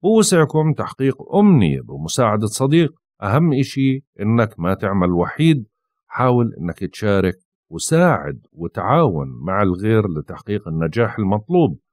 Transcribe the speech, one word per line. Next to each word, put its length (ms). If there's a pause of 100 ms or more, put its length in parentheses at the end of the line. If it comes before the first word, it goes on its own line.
بوسعكم 680
تحقيق 640
أمنية 460
بمساعدة 680
صديق. 460 (300)
أهم 300
إشي 520 (160)
إنك 400
ما 140
تعمل 380
وحيد، 540 (400)
حاول 540
إنك 180
تشارك 560 (360)
وساعد 800
وتعاون 760
مع 340
الغير 460
لتحقيق 600
النجاح 500
المطلوب. 600 (140)